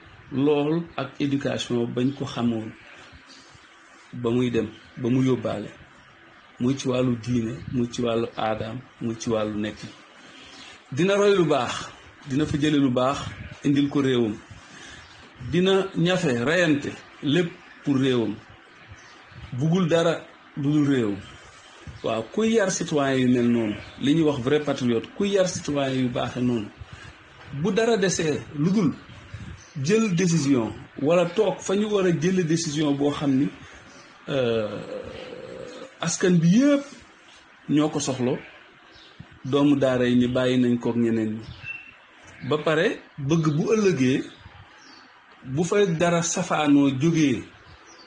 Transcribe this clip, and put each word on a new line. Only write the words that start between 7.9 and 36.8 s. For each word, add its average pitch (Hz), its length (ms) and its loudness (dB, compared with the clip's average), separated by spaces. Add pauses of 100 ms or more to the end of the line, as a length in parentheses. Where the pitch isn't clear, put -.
ci - 100 -6
wàllu 117 340 0
aadaam, 110 440 -4 (220)
muy 113 180 -4
ci - 100 -6
wàllu 107 300 -2
nekk. 104 180 -6 (1120)
Dina 180 240 2
roy 202 220 4
lu 175 80 4
baax, 131 440 -2 (380)
dina 143 200 0
fa 147 120 -2
jële 151 200 2
lu 139 100 4
baax, 127 300 0 (440)
indil 143 260 2
ko 143 120 0
réewam. 120 320 2 (1160)
Dina 185 340 2 (100)
ñafe, 165 480 0
reyante, 156 460 2 (320)
lépp 170 300 0 (320)
pour 139 140 2
réewam. 123 360 0 (1200)
Bugul 160 340 0
dara 165 340 2 (360)
lu 143 140 0
dul 151 160 4
réewam. 117 300 0 (880)
Waaw, 113 200 -2 (100)
kuy 220 220 2
yar 190 160 2
citoyen 143 480 0
yu 127 140 2
mel 120 160 2
noonu, 113 260 0 (260)
li 139 140 2
ñuy 165 80 4
wax 143 180 2
vrai 139 180 2
patriote, 127 480 0 (100)
kuy 202 140 0
yar 190 160 2
citoyen 139 560 -4
yu 123 60 0
baaxe 127 320 -6
noonu, 120 260 0 (960)
bu 208 100 0
dara 226 260 2
desee 170 440 0 (160)
lu 156 140 2
dul 190 220 2 (880)
jël 214 320 2
décision 143 580 2 (280)
wala 170 240 4
toog 202 340 0
fa - 160 -2
ñu 208 160 0
war 196 140 2
a 185 60 4
jële 180 340 2
décision 151 480 0
boo 143 180 0
xam 139 200 -2
ni, 135 160 2 (840)
euh... 117 500 0 (1200)
askan 180 400 0
bi 160 80 4 (120)
yépp 277 240 4 (840)